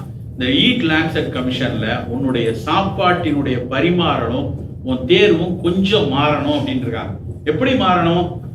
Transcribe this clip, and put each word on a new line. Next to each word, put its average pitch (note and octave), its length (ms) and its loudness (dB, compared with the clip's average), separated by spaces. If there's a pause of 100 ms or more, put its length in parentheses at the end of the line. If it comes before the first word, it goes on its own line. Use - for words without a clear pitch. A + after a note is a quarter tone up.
(320)
இந்த B2+ 120 -4
ஈட் E3 480 2
லான்செட் D#3 400 0
கமிஷன்ல B2 760 -2
உன்னுடைய A#2+ 460 0 (120)
சாப்பாட்டினுடைய E3 1040 0
பரிமாறணும், D#3 840 0 (280)
உன் B2+ 240 -2
தேர்வும் F3+ 540 4
கொஞ்சம் F3+ 520 2
மாறணும் D3 440 0
அப்படின்னு C3 240 -2
இருக்காங்க. G#2+ 320 -6 (320)
எப்படி A3+ 280 0
மாறணும்? F3+ 680 2 (140)